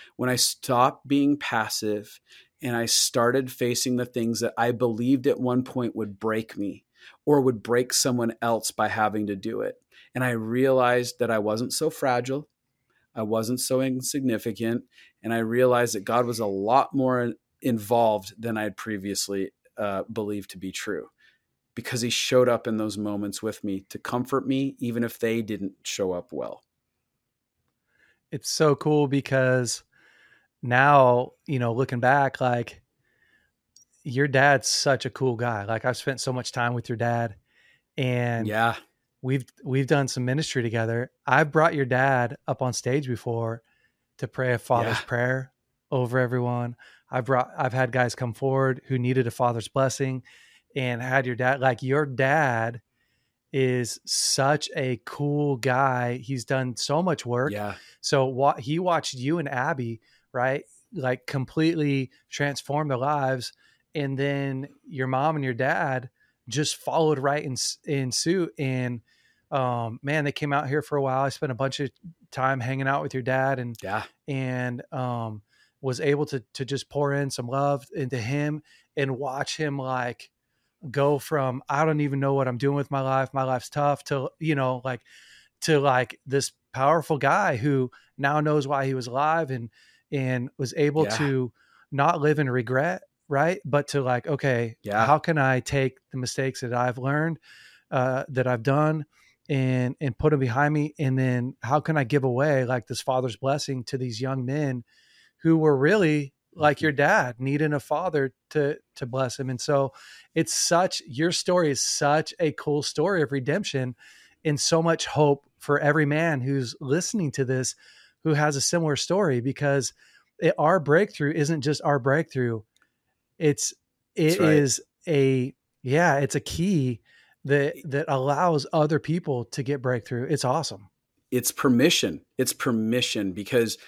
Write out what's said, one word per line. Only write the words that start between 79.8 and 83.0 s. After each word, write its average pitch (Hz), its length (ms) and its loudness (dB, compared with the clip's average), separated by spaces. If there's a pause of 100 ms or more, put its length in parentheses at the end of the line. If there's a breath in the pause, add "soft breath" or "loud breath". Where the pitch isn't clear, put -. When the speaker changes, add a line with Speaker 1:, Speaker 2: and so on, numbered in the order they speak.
Speaker 2:
go 139 280 2
from, 135 500 -2
"I 143 160 2
don't 151 160 2
even 139 180 -2
know 139 140 0
what 135 140 0
I'm 123 100 -4
doing 139 180 0
with 143 160 -4
my 139 100 -2